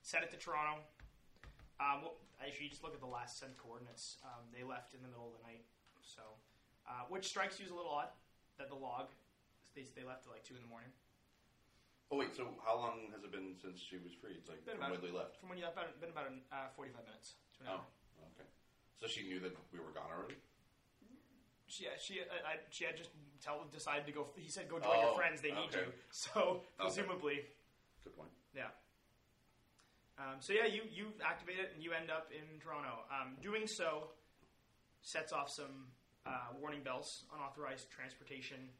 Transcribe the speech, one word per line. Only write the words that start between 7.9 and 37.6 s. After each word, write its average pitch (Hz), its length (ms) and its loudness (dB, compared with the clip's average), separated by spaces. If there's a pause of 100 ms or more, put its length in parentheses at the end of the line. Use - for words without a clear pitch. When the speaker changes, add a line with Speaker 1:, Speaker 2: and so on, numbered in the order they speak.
Speaker 1:
odd, 143 200 4 (480)
that 139 80 -4
the 143 100 -6
log, 131 320 -2 (640)
they, 131 220 -10
they 131 80 -8
left 127 240 -8
at, 117 80 -14
like, 110 80 -14
two - 160 -14
in - 20 -14
the 117 80 -14
morning. 117 220 -12 (1200)
Speaker 2:
Oh, 139 80 6
wait, 123 160 4
so 127 100 0 (160)
how 113 160 6
long 113 380 0
has 101 80 -8
it 95 100 -8
been 95 240 -4
since 90 220 -10
she - 180 -8
was 87 140 -8 (100)
freed? 90 240 -8
Like, - 220 -10
Speaker 1:
Been - 100 -4
Speaker 2:
from 139 140 0
Speaker 1:
about, - 100 -2
Speaker 2:
when - 60 -4
they 87 80 -4
left? - 240 -2
Speaker 1:
from 185 100 -14
when 180 80 -6
you 175 80 -4
left, 170 140 -2
about, 165 240 -4
been 170 100 -6
about, 143 160 -2 (220)
uh, 135 240 -4
forty-five 120 320 -10
minutes - 320 -16 (180)
to - 60 -
an 123 100 -4
Speaker 2:
Oh, - 60 0
Speaker 1:
hour. - 560 -14
Speaker 2:
okay. - 120 -16 (520)
So 113 80 0
she 110 160 2
knew 92 160 0
that 90 160 0 (160)
we 87 80 -8
were 78 160 -8
gone 76 160 -4
already? 98 240 -2 (1400)
Speaker 1:
She, 180 180 -4
yeah, - 80 -2
she, 190 240 -2
uh, 170 240 -2
I, 160 140 0 (100)
she - 160 0
had 160 140 2
just 170 100 -10 (320)
tell, 147 320 0
decided 147 320 2
to 147 80 -4
go, 147 240 0
he - 140 -8
said, - 180 -4
"Go 165 80 0
join - 220 8
your - 160 10
Speaker 2:
Oh, - 20 6
Speaker 1:
friends, 165 240 6
they 147 140 4
need 104 180 2
Speaker 2:
okay. 92 160 4
Speaker 1:
you." - 20 -4 (140)
<laughs> - 60 -16
So, 180 500 6 (160)
Speaker 2:
Okay. 190 80 4
Speaker 1:
presumably. 180 560 4 (600)
Speaker 2:
Good - 120 -12
point. 78 140 -10 (240)
Speaker 1:
Yeah. 120 160 -2 (1500)
Um, 135 260 -4
so, 196 80 4
yeah, 220 160 10
you, 214 140 2 (100)
you 202 140 -2 (180)
activate 170 320 2
it, 190 160 0
and 156 80 -8
you 165 160 -2
end 165 140 0
up 160 180 0
in 156 160 -8 (160)
Toronto. 143 480 -2
Um, 131 320 0
doing 214 240 2
so 160 480 2 (880)
sets 160 320 0
off 143 160 4
some, 135 400 -6 (380)
uh, 123 340 0
warning 147 220 -2
bells, - 500 -2
unauthorized 139 560 -4